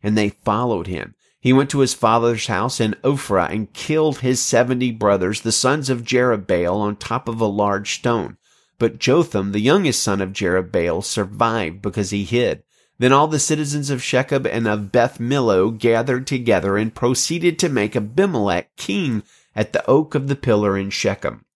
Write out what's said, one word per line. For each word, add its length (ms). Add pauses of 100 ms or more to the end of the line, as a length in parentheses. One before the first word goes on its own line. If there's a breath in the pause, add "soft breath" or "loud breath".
and 140
they 120 (160)
followed 420
him. 280 (260)
He 120
went 180
to 100
his 140
father's 520
house 340
in 220
Ophrah 480
and 220
killed 460
his 220
seventy 500
brothers, 500
the 120
sons 360
of 160
Jerubbaal, 720
on 200
top 320
of 120
a 60
large 480
stone. 420 (420)
But 220
Jotham, 500
the 100
youngest 420
son 180
of 120
Jerubbaal, 680
survived 800
because 280
he 120
hid. 400 (360)
Then 140
all 140
the 140
citizens 500
of 120
Shechem 440
and 220
of 240
Beth 260
Millo 580
gathered 520
together 480
and 180
proceeded 640
to 100
make 280
Abimelech 800
king 480 (320 soft breath)
at 160
the 180
oak 240
of 140
the 80
pillar 420
in 120
Shechem. 540 (120)